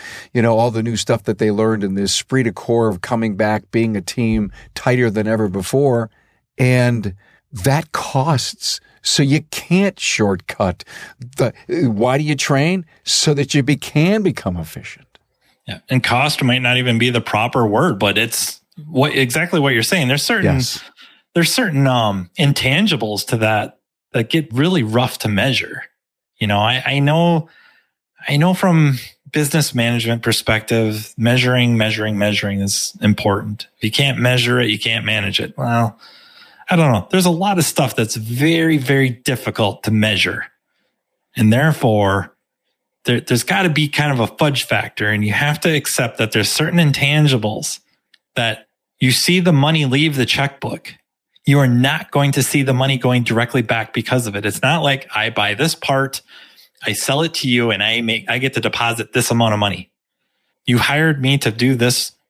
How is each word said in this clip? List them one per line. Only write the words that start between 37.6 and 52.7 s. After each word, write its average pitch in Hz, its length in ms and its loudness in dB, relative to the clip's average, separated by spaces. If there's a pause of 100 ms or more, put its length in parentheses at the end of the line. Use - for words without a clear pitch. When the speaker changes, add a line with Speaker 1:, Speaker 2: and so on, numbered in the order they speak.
Speaker 2:
stuff - 320 -2
that's 110 200 -2
very, 151 600 0
very 135 320 2
difficult 113 760 -4
to 107 80 -2
measure. 107 560 0 (880)
And 110 160 6
therefore, 107 840 2 (680)
there, 120 160 0
there's 120 220 0
gotta 190 260 0
be 151 180 0
kind 147 240 0
of 131 80 0
a 107 80 2
fudge 143 360 0
factor, 107 440 -4
and 104 180 0
you 104 80 0
have 147 280 0
to 165 120 2
accept 135 440 -2
that 110 160 -2
there's 107 160 0
certain 170 300 0
intangibles 143 1000 2 (560)
that 113 320 -4 (320)
you 127 120 4
see 175 280 2
the 175 140 4
money 151 320 2
leave 143 300 2
the 127 100 0
checkbook. - 680 -4 (520)
You 143 140 4
are 135 80 4
not 123 440 2
going 143 220 2
to 139 100 0
see 143 200 0
the 131 100 0